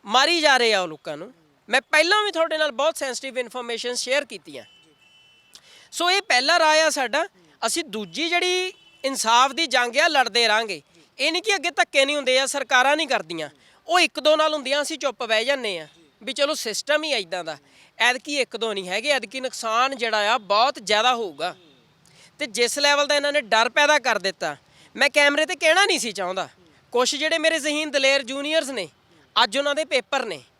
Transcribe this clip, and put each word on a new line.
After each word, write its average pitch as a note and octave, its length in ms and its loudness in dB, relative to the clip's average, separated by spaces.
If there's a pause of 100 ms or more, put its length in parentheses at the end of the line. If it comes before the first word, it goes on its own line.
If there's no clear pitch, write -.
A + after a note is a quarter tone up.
ਮਾਰੀ C#4+ 360 2
ਜਾ C#4+ 160 6
ਰਹੇ A#3 160 4
ਆ F#3+ 80 2
ਉਹ F3+ 60 -4
ਲੋਕਾਂ D3+ 300 -12
ਨੂੰ। G#3+ 160 -14 (360)
ਮੈਂ B3 120 2
ਪਹਿਲਾਂ F4 420 2
ਵੀ G#4 80 -2
ਤੁਹਾਡੇ D#4+ 260 -2
ਨਾਲ D4+ 140 0
ਬਹੁਤ C#4+ 260 -2
ਸੈਂਸਿਟਿਵ C4 400 -8
ਇਨਫਰਮੇਸ਼ਨ A#3+ 560 -6
ਸ਼ੇਅਰ C4 320 -2
ਕੀਤੀਆਂ। D3+ 380 -16 (1300)
ਸੋ F4 200 0
ਇਹ G4 100 2
ਪਹਿਲਾ D4+ 380 2
ਰਾਹ D#4 180 4
ਆ D#4+ 120 4
ਸਾਡਾ। C#4+ 380 -2 (400)
ਅਸੀਂ E4 160 -4
ਦੂਜੀ A3 460 -6
ਜਿਹੜੀ F#4 440 -2 (320)
ਇਨਸਾਫ B3+ 460 2
ਦੀ D4+ 160 -2
ਜੰਗ A#3+ 300 0
ਆ, E4 100 4
ਲੜਦੇ A#3 400 2
ਰਹਾਂਗੇ। G#3 340 0 (380)
ਇਹ D4 120 0
ਨਹੀਂ F4 100 -2
ਕਿ G4+ 140 0
ਅੱਗੇ E4+ 160 -4
ਧੱਕੇ D4+ 340 2
ਨਹੀਂ C#4+ 100 -2
ਹੁੰਦੇ C4 240 0
ਆ, C4+ 60 2
ਸਰਕਾਰਾਂ C4+ 500 2
ਨਹੀਂ D#4 120 -2
ਕਰਦੀਆਂ, D#3+ 420 -4 (380)
ਉਹ F4 120 4
ਇੱਕ D#4 200 0
ਦੋ D4+ 160 4
ਨਾਲ D#4 180 2
ਹੁੰਦੀਆਂ, C#4 280 -2
ਅਸੀਂ C#4+ 160 -6
ਚੁੱਪ B3+ 260 -6
ਬਹਿ A3 220 0
ਜਾਂਦੇ A#3+ 340 -2
ਆ D3+ 80 -14 (360)
ਵੀ A#3 100 -10
ਚਲੋ C#4+ 200 0
ਸਿਸਟਮ C#4+ 500 -4
ਹੀ D4+ 100 -2
ਇੱਦਾਂ F#3 300 -6
ਦਾ। D#3 140 -10 (400)
ਐਤਕੀ C4 420 0
ਇੱਕ A#3 180 -4
ਦੋ A3 160 -4
ਨਹੀਂ F#3+ 160 -8
ਹੈਗੇ, A3 200 -4
ਐਤਕੀ B3+ 320 -2
ਨੁਕਸਾਨ B3 560 -2
ਜਿਹੜਾ G#3+ 360 0
ਆ C4 40 2
ਬਹੁਤ G#3+ 460 2
ਜ਼ਿਆਦਾ A3 320 2
ਹੋਊਗਾ। F3 400 -6 (840)
ਤੇ C#4+ 80 -6
ਜਿਸ A#3 320 -2
ਲੈਵਲ C#4+ 280 2
ਦਾ D4 80 2
ਇਹਨਾਂ C#4+ 180 -2
ਨੇ D4 80 0
ਡਰ A3+ 280 2
ਪੈਦਾ D4 300 4
ਕਰ A#3 200 0
ਦਿੱਤਾ, F3+ 380 -6 (380)
ਮੈਂ C4 140 2
ਕੈਮਰੇ C#4+ 360 4
ਤੇ F4+ 100 -6
ਕਹਿਣਾ E4+ 300 4
ਨਹੀਂ F4 140 0
ਸੀ A3 120 -4
ਚਾਹੁੰਦਾ। F3+ 380 -6 (420)
ਕੁਛ B3 240 0
ਜਿਹੜੇ D#4 220 0
ਮੇਰੇ D#4+ 220 2
ਜ਼ਹੀਨ D4+ 320 -4
ਦਲੇਰ C#4 300 2
ਜੂਨੀਅਰਸ C#4 480 -4
ਨੇ, G#3 180 -8 (560)
ਅੱਜ A#3 140 -2
ਉਹਨਾਂ C#4+ 180 -2
ਦੇ D#4 100 -4
ਪੇਪਰ C4 400 -2
ਨੇ D#3 180 -10 (160)